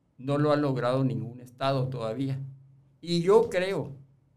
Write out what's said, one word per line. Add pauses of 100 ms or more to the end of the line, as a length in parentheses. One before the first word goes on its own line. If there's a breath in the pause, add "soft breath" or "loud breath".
(160)
no
lo
ha
logrado
ningún
estado
todavía. (600)
Y
yo
creo (440)